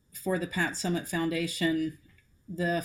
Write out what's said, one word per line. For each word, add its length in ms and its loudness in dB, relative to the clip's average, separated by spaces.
for 160 2
the 80 -2
Pat 260 0
Summitt 340 0
Foundation, 880 0
the 380 0